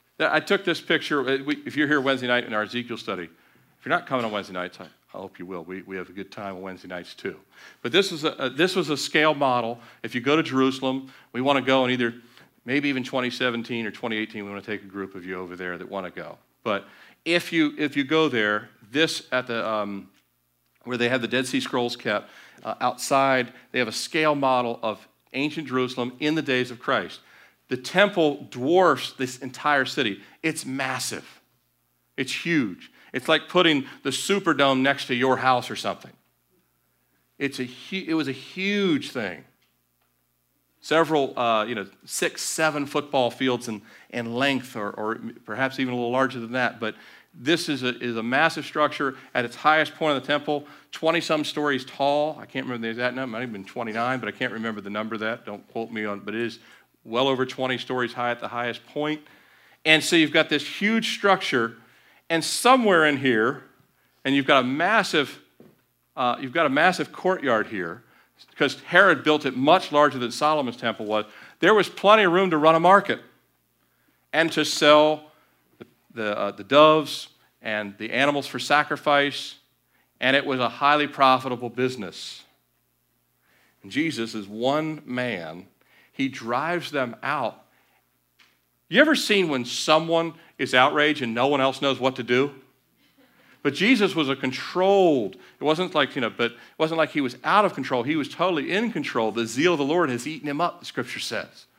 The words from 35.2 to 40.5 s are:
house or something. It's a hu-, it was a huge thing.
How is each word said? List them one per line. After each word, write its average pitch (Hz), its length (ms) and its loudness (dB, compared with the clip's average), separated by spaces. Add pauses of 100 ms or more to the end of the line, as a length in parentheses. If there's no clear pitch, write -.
house 123 340 2
or 104 60 -8
something. - 360 -8 (1300)
It's 139 220 -4
a 127 40 -6
hu-, 185 440 -10
it 160 60 -2
was 151 140 -2
a 135 40 -2
huge 180 800 -2
thing. 90 340 -8 (1400)